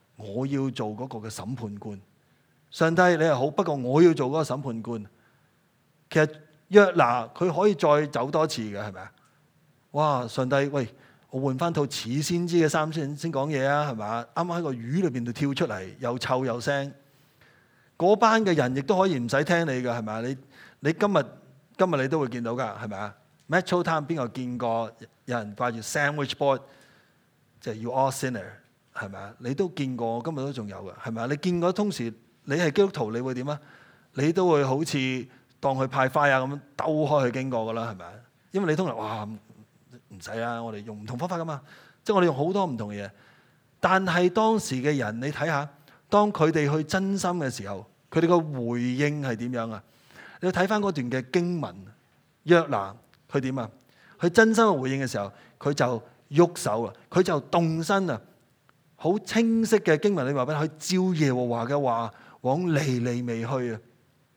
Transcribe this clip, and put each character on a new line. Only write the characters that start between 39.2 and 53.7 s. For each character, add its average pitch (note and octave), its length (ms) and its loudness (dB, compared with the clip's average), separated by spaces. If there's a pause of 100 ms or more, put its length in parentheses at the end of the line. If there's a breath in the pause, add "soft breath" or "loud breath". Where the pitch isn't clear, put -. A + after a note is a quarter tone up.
唔 - 960 -18
使 A2 100 -14 (100)
啦， A#2 220 -6
我 A2+ 100 -8
哋 G#2 120 -12
用 G#2+ 140 -12
唔 G#2 60 -16
同 A#2+ 140 -8
方 E3+ 100 -4
法 F3 80 -4
㗎 E3 80 -4
嘛， D3+ 160 -6 (420 loud breath)
即 - 100 0
係 G3+ 40 4
我 F#3 60 6
哋 - 20 8
用 D#3+ 100 4
好 D3 180 0
多 G3 120 0
唔 C#3 140 -2
同 G#2 120 -8
嘅 G2+ 140 -8
嘢。 F#2+ 60 -12 (680 soft breath)
但 F#3+ 280 4
係 F3+ 240 4
當 A3 280 2
時 C3+ 180 -4
嘅 C#3+ 200 0
人， A2+ 240 -4
你 C3 100 -4
睇 D3 160 -4
下， D3 220 -2 (400 soft breath)
當 G#3 240 6
佢 D#3+ 180 4
哋 D3+ 240 2
去 D#3 80 0
真 G3 340 -2
心 F3+ 160 -2
嘅 E3 180 -2
時 G2 180 -8
候， G2 180 -10 (240)
佢 - 80 -2
哋 E3 80 6
個 E3+ 140 6
回 A#2+ 420 -2
應 C#3+ 400 0
係 B2+ 140 -2
點 A#2+ 160 -6
樣 A#2 180 -4
啊？ G#2 120 -10 (580 loud breath)
你 F3 60 -2
要 F3+ 60 0
睇 F3+ 140 2
返 G#3 140 0
嗰 G3+ 100 0
段 C3+ 200 -2
嘅 B2+ 200 -4
經 F3 300 0
文， G2+ 140 -8 (680)
約 E3 240 6
拿 G2 280 -2 (340)
佢 C#3+ 80 0
點 C3 180 -2
啊？ A2 140 -4 (480 soft breath)